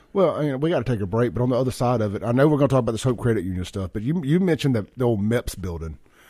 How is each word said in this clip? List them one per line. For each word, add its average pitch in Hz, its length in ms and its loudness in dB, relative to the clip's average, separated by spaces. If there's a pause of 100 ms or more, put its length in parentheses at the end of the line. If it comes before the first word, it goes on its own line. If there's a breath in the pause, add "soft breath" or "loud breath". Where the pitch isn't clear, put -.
(140 soft breath)
Well, 147 200 4
I 123 80 -2
mean, 139 180 -2
we 160 100 0
gotta 139 140 0
take 117 160 -2
a 101 60 -4
break, 113 280 0
but 123 80 -2
on 123 80 0
the 123 80 2
other 127 120 0
side 123 300 0
of 104 140 -2
it, 101 100 -8
I 117 80 -2
know 135 160 6
we're 151 80 4
gonna 139 120 4
talk 131 120 2
about 117 120 -2
this 110 120 -4
Hope 123 140 2
Credit 110 260 0
Union 90 220 -4
stuff, 95 260 -6
but 107 100 -6
you, 160 220 -2
you 156 160 2
mentioned 151 340 2
that 104 220 -4
the 127 80 -2
old 117 160 2
meps 110 400 -2
building, 82 380 -8 (320 soft breath)